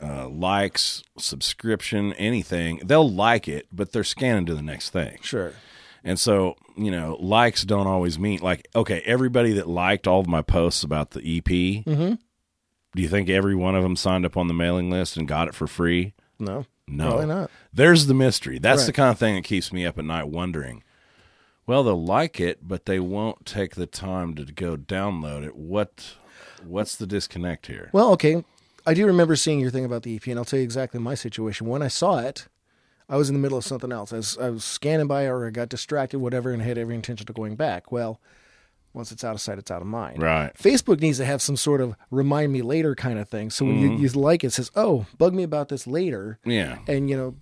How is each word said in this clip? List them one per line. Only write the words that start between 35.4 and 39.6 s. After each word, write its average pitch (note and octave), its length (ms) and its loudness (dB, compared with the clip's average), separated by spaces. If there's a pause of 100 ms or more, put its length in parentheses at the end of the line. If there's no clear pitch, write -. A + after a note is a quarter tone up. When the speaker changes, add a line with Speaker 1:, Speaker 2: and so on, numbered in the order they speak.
Speaker 2:
I A2+ 40 -6
got A#2+ 180 -6
distracted, C3+ 520 -4
whatever, B2 320 -2
and A2+ 100 -2
had A#2 160 -2
every A#2 160 -4
intention A2 340 -8
of A2+ 60 -14
going G#2+ 220 -6
back. A2+ 360 -4
Well, A#2 280 -4 (720)
once A#2 200 -12
it's A2 120 -14
out A2+ 100 -4
of G#2+ 60 -8
sight, G2 180 -6
it's G2 120 -14